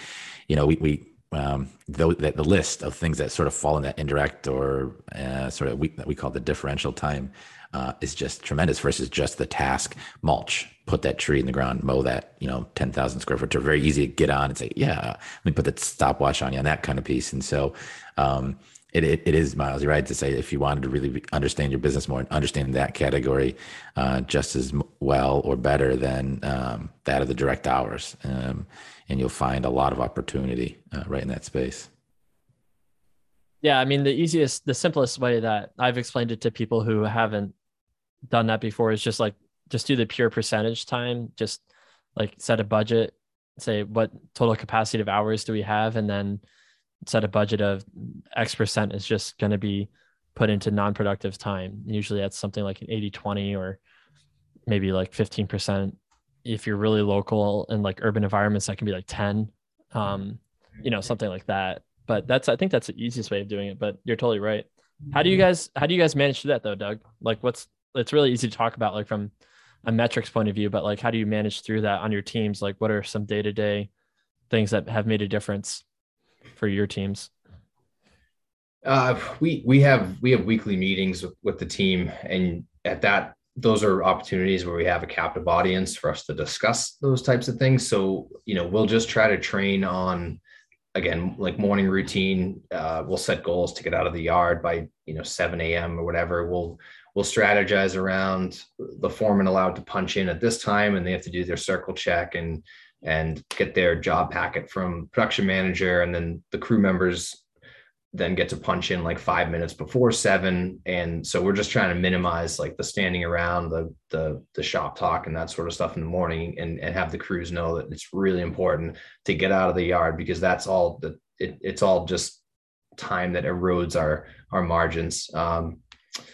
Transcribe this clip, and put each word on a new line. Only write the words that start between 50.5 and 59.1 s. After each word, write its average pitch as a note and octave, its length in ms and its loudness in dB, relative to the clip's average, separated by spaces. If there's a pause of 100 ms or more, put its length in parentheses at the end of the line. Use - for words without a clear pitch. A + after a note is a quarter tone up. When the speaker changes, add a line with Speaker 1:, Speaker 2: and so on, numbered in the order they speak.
Speaker 2:
non-productive G2+ 680 0
time. G2 480 -8
Usually G#2 340 -4
that's G2 180 -4
something G#2 260 -4
like G2 180 -6
an - 100 -12
eighty G#2 180 -4
twenty G2+ 460 -4
or F#2+ 240 -8 (880)
maybe, G2 240 2
like, F#2 220 0
fifteen G#2 340 -2
percent. G2 480 -2 (480)
If A2+ 240 -6
you're G#2+ 80 0
really G#2+ 260 4
local G2+ 680 2
in, G#2+ 120 0
like, G2 200 -2
urban G#2+ 240 2
environments, G#2 400 2
that G2+ 120 -4
can - 80 -6
be, G#2 60 0
like, F#2 160 -6
ten, G#2+ 420 -2 (440)